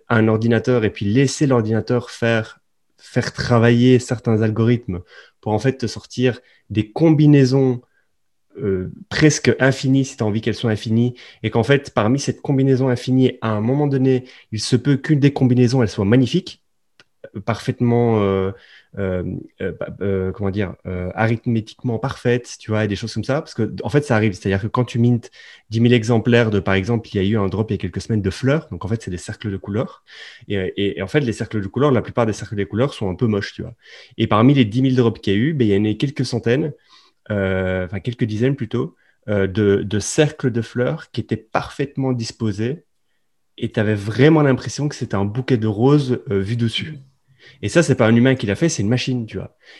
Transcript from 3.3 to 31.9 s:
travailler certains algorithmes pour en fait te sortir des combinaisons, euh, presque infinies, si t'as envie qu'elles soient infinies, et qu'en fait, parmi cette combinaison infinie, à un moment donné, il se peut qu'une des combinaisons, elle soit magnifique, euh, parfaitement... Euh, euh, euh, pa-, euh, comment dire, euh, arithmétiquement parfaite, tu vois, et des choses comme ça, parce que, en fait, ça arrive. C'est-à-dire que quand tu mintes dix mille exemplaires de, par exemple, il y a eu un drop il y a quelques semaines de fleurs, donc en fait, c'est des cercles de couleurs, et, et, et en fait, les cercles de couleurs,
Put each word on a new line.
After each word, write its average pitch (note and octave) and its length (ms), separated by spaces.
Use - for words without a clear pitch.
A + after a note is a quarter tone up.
travailler A#2+ 640
certains A2+ 440
algorithmes A2+ 580
pour G#2+ 120
en G#2+ 60
fait C3 200
te A2+ 100
sortir B2 500
des G#2+ 220
combinaisons, C#3 880
euh, F#2+ 340
presque - 500
infinies, C3+ 460
si - 120
t'as A2+ 100
envie G#2+ 140
qu'elles A2+ 140
soient - 160
infinies, A#2 440
et A2 80
qu'en A#2 140
fait, C#3 280
parmi A#2+ 280
cette - 200
combinaison C3+ 480
infinie, B2+ 520
à A2 100
un G#2+ 100
moment C#3 280
donné, C3 380
il G#2+ 80
se - 160
peut C#3 200
qu'une D3 220
des C#3 140
combinaisons, B2+ 500
elle G#2+ 60
soit G2+ 160
magnifique, B2 580
euh, G#2 60
parfaitement... A#2 800
Euh, G2 320
euh, F#2 260
euh, F#2 120
pa-, - 280
euh, F#2+ 320
comment G2 180
dire, F#2 240
euh, F2+ 280
arithmétiquement A2+ 840
parfaite, B2 600
tu - 120
vois, G#2+ 140
et G#2+ 40
des G2+ 80
choses G#2+ 160
comme G#2+ 120
ça, C#3+ 180
parce - 120
que, G#2 280
en - 80
fait, D3 120
ça - 140
arrive. G#2+ 160
C'est-à-dire F#2+ 300
que A#2 40
quand B2 180
tu - 140
mintes A#2+ 320
dix A2+ 120
mille A#2+ 120
exemplaires A#2 580
de, G#2 80
par F#2+ 160
exemple, G2 380
il - 40
y - 40
a - 20
eu G2+ 140
un G2 120
drop G2 220
il G#2+ 40
y - 20
a - 20
quelques F#2+ 220
semaines A2 220
de F#2 80
fleurs, C#3 400
donc F2 140
en F#2 40
fait, A2+ 140
c'est - 80
des F2+ 80
cercles - 320
de G2 60
couleurs, - 480
et, G#2 60
et, G2 440
et E2+ 40
en F#2+ 40
fait, D3+ 140
les A#2+ 120
cercles - 280
de F#2+ 60
couleurs, C3+ 260